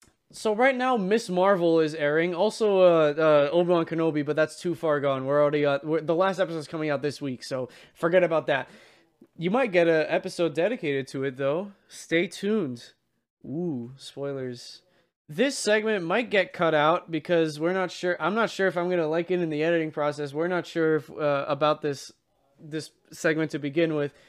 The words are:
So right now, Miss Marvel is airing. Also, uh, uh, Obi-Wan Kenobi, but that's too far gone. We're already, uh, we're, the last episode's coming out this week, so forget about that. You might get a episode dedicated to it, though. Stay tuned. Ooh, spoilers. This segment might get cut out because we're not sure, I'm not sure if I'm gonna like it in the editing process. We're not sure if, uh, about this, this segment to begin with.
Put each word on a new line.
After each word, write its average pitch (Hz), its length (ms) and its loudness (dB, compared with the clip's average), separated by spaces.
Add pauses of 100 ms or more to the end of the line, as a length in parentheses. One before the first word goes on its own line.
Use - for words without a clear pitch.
(320)
So 214 220 -2
right 254 200 2
now, 247 220 0
Miss 208 320 0
Marvel 180 520 4
is 156 140 0
airing. 160 400 0
Also, 202 460 2
uh, 165 380 6
uh, 151 340 6
Obi-Wan 175 320 2
Kenobi, 160 400 -2
but 147 100 -2
that's 156 240 0
too 170 160 -4
far 147 260 0
gone. 135 260 -2
We're 143 160 2
already, 147 240 2
uh, 139 180 0
we're, 156 160 -2
the 160 140 -2
last 185 240 2
episode's 165 280 -4
coming 156 220 -6
out 139 140 -2
this 143 180 -6
week, 135 240 -8
so 127 240 -8 (240)
forget 175 320 4
about - 220 0
that. 135 240 -2 (680)
You 170 140 -2
might 240 220 0
get 170 160 6
a 156 220 2
episode 170 440 -2
dedicated 156 540 -2
to 135 160 -6
it, 131 120 -6
though. 156 360 -4 (140)
Stay - 400 -2
tuned. 170 640 -4 (520)
Ooh, 131 520 -6
spoilers. 135 840 -10 (480)
This 240 280 0
segment 208 480 0
might 196 260 -2
get 196 220 0
cut 165 220 0
out 156 360 2
because 160 500 0
we're 170 120 0
not 185 180 -2
sure, 180 280 -2
I'm 165 160 -2
not 220 160 0
sure 190 160 0
if 165 100 0
I'm 180 140 -2
gonna 175 160 0
like 170 240 -2
it 180 100 0
in 165 100 -2
the 151 120 -2
editing 165 280 0
process. 147 440 -4
We're 165 140 -2
not 175 180 -4
sure 160 300 0
if, - 140 -6
uh, 143 380 -2
about 151 320 0
this, 143 320 -6 (460)
this 151 320 -12 (200)
segment 160 420 -2
to 156 60 -6
begin 151 360 0
with. 147 180 -2 (160)